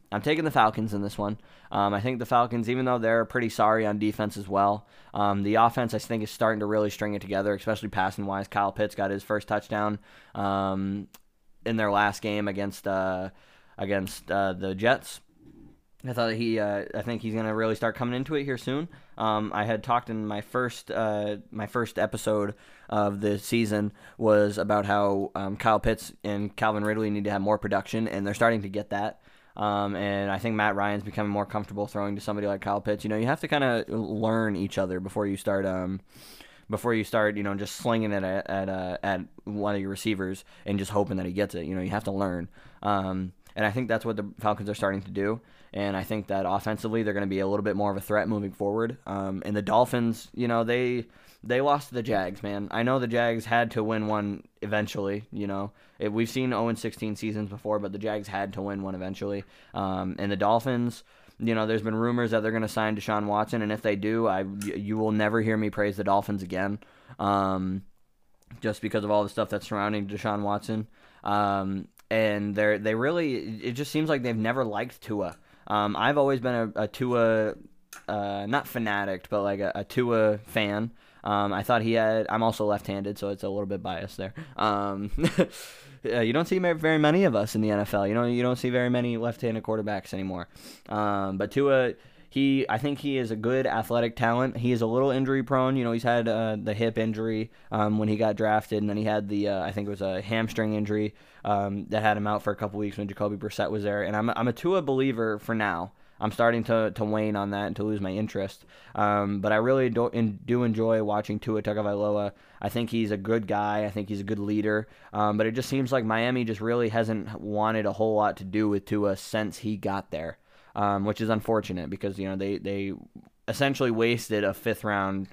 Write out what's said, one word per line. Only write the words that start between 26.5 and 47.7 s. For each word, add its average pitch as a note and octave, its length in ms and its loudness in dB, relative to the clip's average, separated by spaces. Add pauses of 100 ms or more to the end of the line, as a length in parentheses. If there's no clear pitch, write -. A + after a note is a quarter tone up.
Calvin G#2+ 300 0
Ridley G#2+ 240 0
need G#2 140 -2
to G#2 80 -2
have G2+ 100 0
more G#2 160 2
production, G#2 500 -2
and G2 180 -4
they're G2+ 100 -2
starting A#2 260 4
to G2 80 -8
get G2+ 220 -6
that. G2+ 300 -4 (360)
Um, G2+ 380 0
and G2+ 340 0
I G2 80 0
think A2+ 180 -2
Matt G#2 200 2
Ryan's G2+ 280 0
becoming G#2 280 -4
more G2+ 140 0
comfortable G2+ 420 -4
throwing G2+ 280 -4
to G#2 60 -8
somebody G#2 240 -4
like G2+ 140 -2
Kyle G2+ 220 -2
Pitts. G#2 240 -2
You G#2+ 40 -2
know, G#2+ 60 0
you A2 100 2
have C#3+ 140 2
to D#3 80 -6
kinda C3 400 2
learn A2 720 0
each G2 200 -2
other F#2 220 0
before G2 260 -2
you G2 120 0
start, G2 280 0
um, F#2 360 -2 (680)
before A#2 240 0
you A2 120 2
start, G#2+ 320 2
you G#2 60 -2
know, G2+ 120 -2
just G2+ 220 -6
slinging A2+ 340 0
it G2 120 0
at, F#2+ 260 -2
at, G2 200 -2
uh, F#2 320 -4
at F#2+ 200 0 (240)
one G#2 280 -2
of G2+ 80 -2
your G2 80 -4
receivers G2 540 -4 (220)
and G2+ 120 0
just G2 140 -4
hoping G2+ 260 0
that F#2 80 -2
he F2+ 60 -4
gets G2 240 -2
it. E2+ 100 -6
You E2+ 80 -4
know, F#2 80 -2
you F#2 100 -4
have G2+ 120 -2
to G2+ 80 -4
learn. F#2+ 380 -2 (340)
Um, F#2+ 480 0 (240)
and G#2+ 100 0
I G#2 60 2
think B2 160 -2
that's A2 160 0
what A2+ 140 -2
the G2+ 120 -6 (120)
Falcons G#2 280 0
are G#2 60 -4
starting G2 280 0
to F#2 80 -12
do. G2+ 280 -2 (320)
And G2+ 240 -2
I F#2+ 80 -2
think G#2+ 240 -4
that G2 180 0
offensively, G#2+ 580 0
they're G#2 100 0
gonna G2+ 120 -2
be F#2+ 140 0
a F#2+ 80 0
little G2+ 160 0
bit G2 140 0